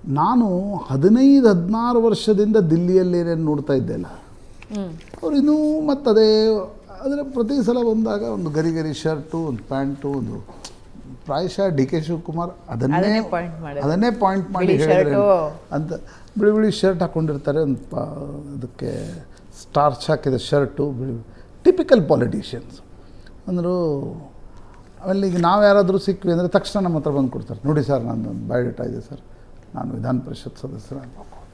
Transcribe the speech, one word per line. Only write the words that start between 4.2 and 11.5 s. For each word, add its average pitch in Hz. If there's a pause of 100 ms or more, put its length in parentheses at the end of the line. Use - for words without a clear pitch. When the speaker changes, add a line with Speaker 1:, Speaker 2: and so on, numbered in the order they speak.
Speaker 2:
ಹ್ಮ್. 190 (300)
Speaker 1:
ಅವ್ರು 311
ಇನ್ನೂ 302
ಮತ್ತದೇ, 220 (460)
ಆದರೆ 277
ಪ್ರತಿ 233
ಸಲ 240
ಬಂದಾಗ 220
ಒಂದು 196
ಗರಿ 160
ಗರಿ 156
ಶರ್ಟು, 160
ಒಂದು 143
ಪ್ಯಾಂಟು, 139
ಒಂದು 113 (800)
ಪ್ರಾಯಶಃ 180